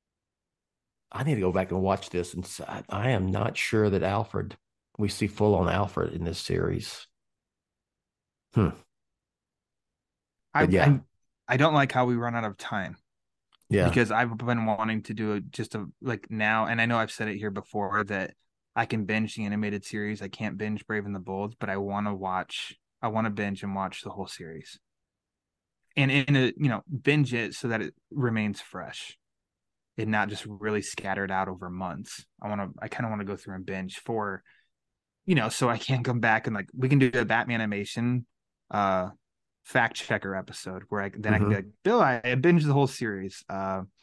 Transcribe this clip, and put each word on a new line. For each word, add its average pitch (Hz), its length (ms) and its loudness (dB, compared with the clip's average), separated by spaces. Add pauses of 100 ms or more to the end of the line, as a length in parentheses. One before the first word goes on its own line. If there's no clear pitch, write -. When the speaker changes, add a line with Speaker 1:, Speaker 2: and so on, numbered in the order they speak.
(1120)
Speaker 1:
I 107 140 -6
need 147 120 2
to 107 40 0
go 92 100 4
back 92 220 0
and 92 100 0
watch 95 280 0
this. 90 240 -4
And 92 100 -6
s-, - 160 -12
I, - 280 -10
I 101 220 0
am 95 200 2
not 104 260 0
sure 107 340 2
that 95 140 2
Alfred, 101 520 -2 (420)
we 104 100 2
see - 180 -2
full 104 300 4
on 87 120 4
Alfred 85 440 0
in 85 100 -6
this 85 160 -4
series. - 680 -4 (1500)
Hmm. 101 140 6 (1900)
Speaker 2:
I, 160 120 6
Speaker 1:
But 175 60 4
yeah. 185 120 8 (640)
Speaker 2:
I, 123 60 2
I - 20 4
don't 156 180 6
like 139 160 6
how 127 140 2
we 123 120 2
run 120 200 -2
out 117 80 -2
of 101 120 -6
time. 92 400 -6 (720)
Speaker 1:
Yeah. 92 200 6
Speaker 2:
Because 110 240 4
I've 117 240 2
been 120 280 0
wanting 110 400 0
to 113 100 -8
do 107 180 -2
it 101 180 -4
just - 240 -6
a, 107 120 -6 (140)
like, 117 300 -6
now, 110 360 2
and 117 140 0
I 117 60 2
know 120 120 2
I've 110 120 -2
said - 180 -6
it 101 80 -4
here 104 140 -4
before 101 540 -2
that 98 300 -4 (420)
I 117 100 2
can 107 200 -2
binge 107 280 0
the 110 100 -6
animated 104 400 -2
series. 104 380 -6
I 101 60 -8
can't 98 280 -8
binge 107 300 -6
Brave 107 180 -4
and 101 100 -6
the 95 60 -8
Bold, 98 380 -6
but 107 100 -6
I 98 80 -2
wanna 101 380 -2
watch, 92 640 -6 (260)
I 120 60 -2
wanna 110 220 0
binge 101 340 -4
and 98 100 -4
watch 95 280 -4
the - 80 -12
whole 95 180 -8
series. 80 500 -14 (1160)
And 135 160 4
in 139 240 4
a, 131 200 4
you 147 120 2
know, 107 140 -2 (200)
binge 143 320 4
it 117 200 -2
so - 140 -6
that 113 140 -2
it - 120 -8 (180)
remains 110 480 0
fresh - 580 -14 (800)
and 107 120 -2
not 107 180 2
just 104 180 -10
really 104 360 -4
scattered 95 500 -4
out 95 160 0
over 92 200 -10
months. 90 560 -8 (160)
I 104 80 -8
wanna, 101 200 -4 (100)
I 110 80 -10
kinda 117 240 -4
wanna 104 140 -6
go 98 100 -8
through 95 220 -12
and 92 100 -12
binge 95 320 -8
for, 104 460 -6 (800)
you 190 100 2
know, 117 140 4
so 127 200 2
I 117 100 2
can 127 260 0
come 120 160 0
back 113 260 4
and, 113 80 -2
like, 101 180 -6
we 131 160 0
can 143 120 6
do 131 140 6
a 120 100 2
Batman 117 360 0
animation, 117 640 -2 (440)
uh, 95 400 2 (540)
fact 117 320 2
checker 98 400 -4
episode 92 540 -10
where 101 120 -2
I, 98 100 -6
then 107 220 0
I 104 40 6
can 101 100 2
be 107 80 4
Speaker 1:
Mm-hmm. 98 80 -4
Speaker 2:
like, - 80 -18 (100)
"Bill, 226 180 4
I, 131 220 4
I 123 140 0
binged 165 300 6
the 143 60 4
whole 139 140 6
series. 98 600 -6
Uh, 95 340 -4 (200)